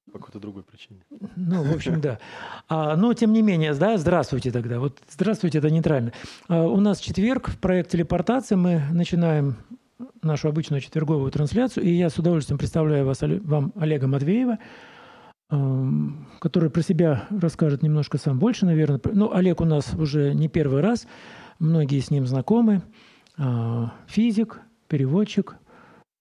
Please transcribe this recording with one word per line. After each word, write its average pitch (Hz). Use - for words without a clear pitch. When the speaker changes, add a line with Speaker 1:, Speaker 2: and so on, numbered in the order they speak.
Speaker 1:
по 101
какой-то -
другой 101
причине. -
Speaker 2:
Ну, 175
в 143
общем, 165
да. 135
А, 156
но, 226
тем 226
не 226
менее, 160
да, 202
здравствуйте 143
тогда. 117
Вот -
«здравствуйте» — 180
это 151
нейтрально. 156
А, 165
у 190
нас 208
четверг, 247
проект 185
«Телепортация». 180
Мы 175
начинаем 165
нашу 156
обычную 147
четверговую 147
трансляцию, 202
и 175
я 175
с -
удовольствием 156
представляю 147
вас, 135
Оле-, 156
вам 147
Олега 156
Матвеева, 196
эм, 143
который 165
про 170
себя 160
расскажет 165
немножко 151
сам 135
больше, 208
наверное. 156
Ну, 208
Олег 185
у 175
нас 156
уже 143
не 151
первый 143
раз, 220
многие 156
с -
ним 139
знакомы. 202
А, 117
физик, 220
переводчик, 156